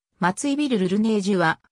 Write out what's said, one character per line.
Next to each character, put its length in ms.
松 300
井 80
ビ 140
ル 100
ル 80
ル 120
ネ 180
ー 20
ジ 140
ュ 20
は、 240